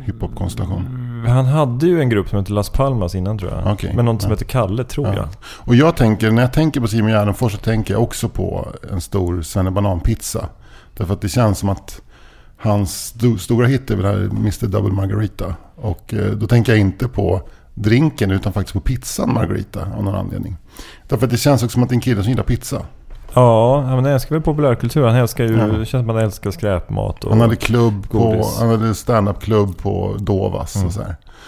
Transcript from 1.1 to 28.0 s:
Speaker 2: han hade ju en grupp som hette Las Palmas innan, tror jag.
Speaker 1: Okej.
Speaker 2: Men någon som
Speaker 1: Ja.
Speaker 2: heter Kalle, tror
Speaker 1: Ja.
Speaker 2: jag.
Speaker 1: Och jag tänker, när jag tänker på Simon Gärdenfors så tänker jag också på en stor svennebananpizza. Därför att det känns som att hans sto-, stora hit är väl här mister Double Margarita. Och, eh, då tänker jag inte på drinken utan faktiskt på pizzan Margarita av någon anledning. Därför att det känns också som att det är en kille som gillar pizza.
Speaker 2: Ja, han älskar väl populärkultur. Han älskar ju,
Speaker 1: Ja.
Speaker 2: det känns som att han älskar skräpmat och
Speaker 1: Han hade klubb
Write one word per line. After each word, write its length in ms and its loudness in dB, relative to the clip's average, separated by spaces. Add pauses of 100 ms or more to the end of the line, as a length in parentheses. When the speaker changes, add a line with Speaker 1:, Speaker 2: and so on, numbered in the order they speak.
Speaker 2:
han 160 4
hade 400 2
ju 140 4
en 80 2
grupp 200 2
som 100 0
hette 140 -2
Las 180 0
Palmas 440 0
innan, 240 -4
tror 140 -6
jag. 200 0
Speaker 1:
Okej. 240 -4
Speaker 2:
Men 80 4
någon 160 2
som 100 -2
Speaker 1:
Ja. 40 2
Speaker 2:
heter 120 -2
Kalle, 380 -2
tror 220 -4
Speaker 1:
Ja. 80 0
Speaker 2:
jag. 140 -4 (160)
Speaker 1:
Och 300 -2
jag 220 6
tänker, 340 4
när 120 4
jag 100 2
tänker 280 2
på 80 0
Simon 220 2
Gärdenfors 420 2
så 60 -8
tänker 360 -2
jag 80 2
också 260 -2
på 400 -4 (240)
en 80 -4
stor 420 -2
svennebananpizza. 1080 -2 (480)
Därför 180 -2
att 60 -4
det 80 -4
känns 300 2
som 100 -2
att 320 -6 (580)
hans 600 -2
sto-, 200 2
stora 280 0
hit 240 0
är 60 0
väl 100 -2
här 260 0
mister 340 -2
Double 260 0
Margarita. 640 -4 (220)
Och, 380 -6
eh, 180 -2
då 140 -2
tänker 260 4
jag 80 6
inte 280 0
på 320 -2 (340)
drinken 560 2
utan 220 -2
faktiskt 220 -4
på 60 -2
pizzan 540 -2
Margarita 460 -4 (160)
av 80 -4
någon 100 -2
anledning. 420 -6 (520)
Därför 180 0
att 40 -6
det 60 2
känns 260 4
också 120 -2
som 80 4
att 60 2
det 40 -2
är 40 2
en 40 2
kille 220 0
som 80 0
gillar 140 0
pizza. 380 -4 (520)
Speaker 2:
Ja, 460 6
han 260 0
älskar 280 0
väl 80 0
populärkultur. 640 2
Han 100 6
älskar 280 2
ju, 140 2
Speaker 1:
Ja. 80 4
Speaker 2:
det 60 0 (140)
känns 40 -12 (120)
som 80 -2
att 60 -2
han 80 2
älskar 260 -4
skräpmat 720 -2
och 60 -2
Speaker 1:
Han 100 4
hade 160 4
klubb 540 0